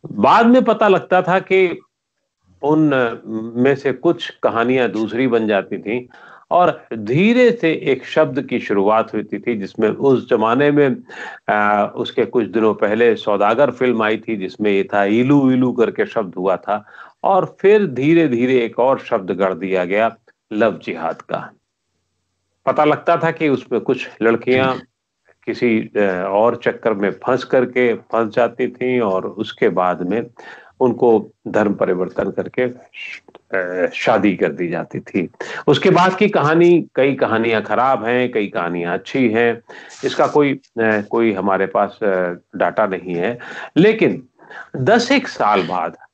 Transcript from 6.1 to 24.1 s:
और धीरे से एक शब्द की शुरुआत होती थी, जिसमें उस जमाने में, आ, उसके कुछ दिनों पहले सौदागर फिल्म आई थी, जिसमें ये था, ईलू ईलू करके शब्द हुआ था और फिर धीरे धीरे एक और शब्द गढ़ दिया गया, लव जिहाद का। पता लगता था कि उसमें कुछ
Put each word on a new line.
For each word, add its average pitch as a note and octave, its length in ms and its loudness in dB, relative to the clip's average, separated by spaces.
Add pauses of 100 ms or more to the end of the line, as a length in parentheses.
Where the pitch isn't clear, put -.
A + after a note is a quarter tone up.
और E3+ 420 2
धीरे F#3+ 580 2
से E3+ 220 -2
एक C3+ 320 -4
शब्द C#3 360 0
की B2 180 -4
शुरुआत G#2+ 560 0
होती G#2+ 240 -6
थी, A#2 180 -4
जिसमें G#2 320 -2
उस B2 400 0
जमाने B2 420 2
में, C#3+ 240 2 (540)
आ, G#2 360 2
उसके - 400 -4
कुछ A#2 200 -2
दिनों G#2+ 280 0
पहले A2 420 2
सौदागर A2 560 0
फिल्म A#2+ 320 0
आई A2 140 0
थी, A2 180 -8
जिसमें G2+ 360 -2
ये G2 120 2
था, G2+ 200 0
ईलू B2+ 480 4
ईलू B2+ 200 2
करके G#2+ 340 0
शब्द F#2+ 300 -6
हुआ F#2 220 0
था G#2 280 -6 (380)
और F#3 360 0
फिर G3+ 280 4
धीरे D3+ 400 2
धीरे B2+ 320 2
एक A2+ 200 -2
और B2+ 200 2
शब्द G2+ 320 -4
गढ़ F#2 220 0
दिया F#2 320 -2
गया, G#2+ 300 0 (380)
लव G#2 300 0
जिहाद E2 380 -8
का। - 300 -10 (1120)
पता C#3 200 2
लगता D3+ 320 0
था E3 140 0
कि D#3 180 -2
उसमें B2 320 -2
कुछ - 280 -4 (120)